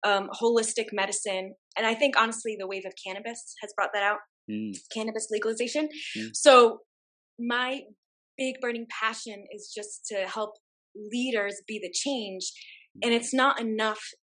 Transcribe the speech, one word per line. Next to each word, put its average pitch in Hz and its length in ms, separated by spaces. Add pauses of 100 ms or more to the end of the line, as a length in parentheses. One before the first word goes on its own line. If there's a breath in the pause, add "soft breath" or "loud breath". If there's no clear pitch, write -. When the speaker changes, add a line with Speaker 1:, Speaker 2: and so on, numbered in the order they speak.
Speaker 1:
um, 202 240 (120)
holistic 226 520
medicine. 196 600 (220)
And 220 100
I 226 80
think, 247 240
honestly, 226 400
the 190 80
wave 196 200
of 190 80 (100)
cannabis 220 560
has 208 160
brought 196 160
that 202 100
out, 208 160 (320)
Speaker 2:
Mm. 107 260 (160)
Speaker 1:
cannabis 220 380
legalization. 226 580 (280 loud breath)
Speaker 2:
Mm. 220 200
Speaker 1:
So 247 460 (560)
my 247 440 (560)
big 262 220
burning 233 280
passion 220 640
is 202 240
just 208 320
to 196 220
help 208 300 (360)
leaders 214 720
be 214 120
the 180 140
change. 208 600 (500 loud breath)
And 233 100
Speaker 2:
Mm. 233 40
Speaker 1:
it's 233 180
not 262 260
enough 220 400 (240)